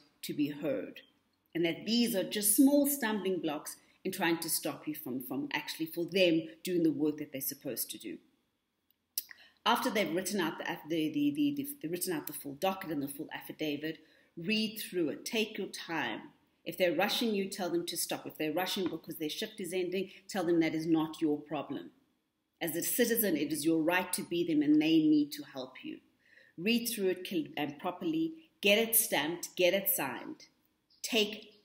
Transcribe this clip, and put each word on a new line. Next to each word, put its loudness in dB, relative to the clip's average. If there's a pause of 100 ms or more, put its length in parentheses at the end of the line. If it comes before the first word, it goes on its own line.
(220)
to -8
be 0
heard, -6 (540)
and 2
that -2
these 2
are 0
just 0
small 6
stumbling 0
blocks -4 (280)
in -4
trying 2
to -6
stop -4
you -4
from, -6
from -4
actually, -4
for -4
them 4 (200)
doing 0
the 6
work 0
that -10
they're -8
supposed -8
to -12
do. -10 (1500)
After 4
they've 0
written 0
out 0
the, -10 (240)
the, 0
the, 4
the, 2
the, -4 (140)
they've -6
written -2
out -4
the -8
full -10
docket -2
and -2
the -4
full -12
affidavit, -6 (360)
read -2
through -2
it, -10
take -2
your -4
time. -4 (440)
If -8
they're 4
rushing 2
you, 0
tell -4
them 0
to -6
stop. -4
If -10
they're -2
rushing 0
because -6
their -4
shift -6
is -6
ending, -2 (200)
tell -2
them 4
that 2
is -2
not 2
your 2
problem. -6 (720)
As -2
a -2
citizen, 2
it -2
is -2
your 4
right 2
to -4
be 0
them, 4
and 8
they 6
need 6
to -10
help -12
you. -10 (580)
Read 0
through -2
it -2
cl-, -4
um, -4
properly, -2 (300)
get 6
it 2
stamped, 0
get 4
it 0
signed. -6 (560)
Take -2